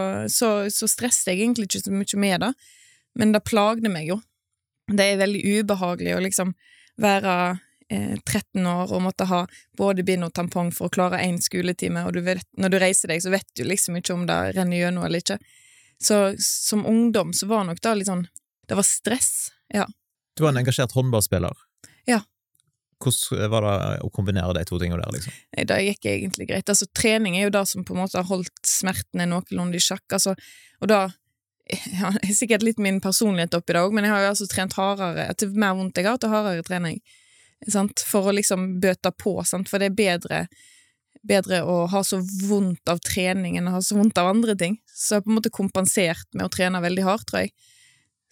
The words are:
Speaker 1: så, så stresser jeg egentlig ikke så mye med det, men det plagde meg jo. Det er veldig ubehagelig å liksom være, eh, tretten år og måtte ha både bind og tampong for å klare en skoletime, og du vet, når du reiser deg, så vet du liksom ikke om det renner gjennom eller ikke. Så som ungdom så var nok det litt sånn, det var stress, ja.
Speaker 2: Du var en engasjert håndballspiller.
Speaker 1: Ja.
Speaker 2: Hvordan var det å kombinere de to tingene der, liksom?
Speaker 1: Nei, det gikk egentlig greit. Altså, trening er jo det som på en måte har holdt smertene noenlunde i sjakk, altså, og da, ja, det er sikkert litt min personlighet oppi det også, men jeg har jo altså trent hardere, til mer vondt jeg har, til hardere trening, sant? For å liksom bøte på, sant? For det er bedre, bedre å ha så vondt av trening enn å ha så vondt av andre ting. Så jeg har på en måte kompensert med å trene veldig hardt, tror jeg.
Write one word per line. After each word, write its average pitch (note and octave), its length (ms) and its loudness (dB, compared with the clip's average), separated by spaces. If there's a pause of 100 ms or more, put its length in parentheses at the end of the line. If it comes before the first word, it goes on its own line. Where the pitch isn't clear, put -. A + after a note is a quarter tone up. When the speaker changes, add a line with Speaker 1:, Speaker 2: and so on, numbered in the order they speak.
(320)
Speaker 1:
så, A3+ 180 2 (220)
så A3 180 -2
stresser - 420 0
jeg F#3+ 120 0
egentlig A#3 260 0
ikke F#3+ 140 -4
så G3 100 -4
mye G3+ 300 -2
med F#3 220 2
det, B3+ 60 0 (640)
men G#3+ 200 4
det G#3+ 120 0
plagde A3 440 2
meg D#3 200 -4
jo. G#3+ 80 -2 (680)
Det G3 180 4
er G3 160 2
veldig G3+ 220 0 (180)
ubehagelig F3+ 540 0
å F3+ 80 0
liksom F#3 300 -2 (500)
være, G3 340 2 (560)
eh, G#3 240 -2 (120)
tretten G3 420 -2
år F3+ 240 -2
og F#3 100 0
måtte F#3+ 240 -2
ha F3+ 140 2 (340)
både G3 300 2
bind F3+ 220 0
og - 80 -12
tampong F3 380 -2
for F3+ 140 -4
å - 60 -6
klare F3+ 300 2
en F3 180 0
skoletime, F3 640 -2
og F3+ 100 -4
du F3 80 -2
vet, F3+ 200 -2 (120)
når F#3+ 160 0
du F#3+ 80 4
reiser F#3 320 2
deg, E3+ 120 -2
så F#3 100 -2
vet F#3+ 220 -2
du B2 100 -4
liksom F3 320 -2
ikke F3+ 160 -4
om F3 140 -2
det E3 100 2 (180)
renner F3+ 220 0
gjennom F3 300 0
eller E3+ 160 -2
ikke. G3+ 160 -2 (580)
Så G3+ 400 4
som - 480 0
ungdom A3 460 4
så - 140 -2
var G#3+ 180 0
nok E3+ 160 -6
det A3+ 160 0
litt G3 140 -2
sånn, F3 160 -2 (420)
det F#3+ 80 -2
var G3 100 4
stress, - 640 -2 (220)
ja. G3+ 140 0 (500)
Speaker 2:
Du D#3 80 2
var D3+ 80 4
en B2 80 2
engasjert B2+ 320 0
håndballspiller. G#2+ 640 0 (520)
Speaker 1:
Ja. A#3 120 4 (800)
Speaker 2:
Hvordan G#2 520 0
var A2 120 2
det G2+ 120 2 (280)
å - 80 -6
kombinere F#2 440 0
de E2 120 -4
to F2+ 120 -4
tingene F2 200 -2
der, - 160 -6
liksom? - 200 -10 (200)
Speaker 1:
Nei, - 120 -2
det F#2+ 160 0
gikk - 280 -4
egentlig - 380 -4
greit. F#3+ 220 -2
Altså, G3+ 240 0
trening G#3+ 420 2
er G#3 100 2
jo G#3 80 0
det G3 140 2
som F#3 140 -6
på F#3 120 -6
en F3+ 60 0
måte F#3+ 180 -2
har F3+ 80 -4
holdt F#3 400 -4
smertene - 640 -2
noenlunde F3+ 500 -2
i - 40 2
sjakk, G3 280 -2
altså, G3 240 0 (460)
og G3+ 100 2
da, G3 140 4 (920)
ja, F#3+ 220 0
det F#3+ 100 -4
er G#3 80 0
sikkert A3 300 2
litt A3 160 0
min F#3+ 200 0
personlighet F#3+ 540 2
oppi E3+ 180 0
det E3+ 100 4
også, G#3 120 2
men G#3 100 2
jeg G#3+ 80 2
har G3 120 4
jo G3+ 80 2
altså G3+ 160 -4
trent F#3+ 260 -4
hardere, F#3+ 540 0 (100)
til G3+ 160 -2
mer G3 220 2
vondt F#3+ 180 -4
jeg F3+ 140 2
har, B3+ 100 -2
til A3 140 0
hardere F#3+ 320 0
trening, F3 340 -4 (720)
sant? G3+ 320 0
For G3 240 2
å G3+ 80 2
liksom F#3+ 380 0 (100)
bøte F3+ 320 2
på, F#3+ 220 -2 (100)
sant? F#3+ 240 -4
For G3 80 2
det G3 100 2
er G3 140 0
bedre, F3 380 0 (840)
bedre F#3 400 2
å E3+ 240 2
ha G3 160 2
så F#3 160 -2
vondt G3 680 0
av F3 140 0
trening F#3 540 0
enn F3 120 0
å F3+ 60 0
ha F#3 80 0
så G#3 140 0
vondt G#3 220 4
av F3+ 100 4
andre A3 280 2
ting. F3+ 200 0 (140)
Så - 240 -2
jeg G#3 40 2
har G3+ 60 -4
på G#3+ 60 2
en A3 80 4
måte A3 140 0
kompensert F#3+ 800 0
med F#3 120 -4
å F3+ 60 -8
trene F#3 320 0
veldig F#3 220 0
hardt, G#3 240 0
tror F#3+ 160 0
jeg. - 80 -12 (760)